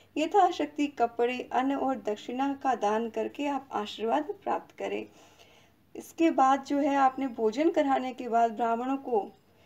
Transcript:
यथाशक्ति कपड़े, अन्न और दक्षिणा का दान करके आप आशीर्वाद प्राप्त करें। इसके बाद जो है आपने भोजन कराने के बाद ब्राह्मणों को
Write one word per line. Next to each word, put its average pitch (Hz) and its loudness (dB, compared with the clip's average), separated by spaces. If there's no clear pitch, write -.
यथाशक्ति 320 2
कपड़े, 240 0
अन्न 269 2
और 262 -2
दक्षिणा 240 -4
का 262 2
दान 214 0
करके 220 -4
आप 277 -4
आशीर्वाद 220 -2
प्राप्त - -6
करें। 202 -6
इसके - 0
बाद 269 4
जो 285 -2
है 277 0
आपने 269 2
भोजन 233 0
कराने 269 0
के 247 -10
बाद 233 2
ब्राह्मणों 233 -2
को 247 -2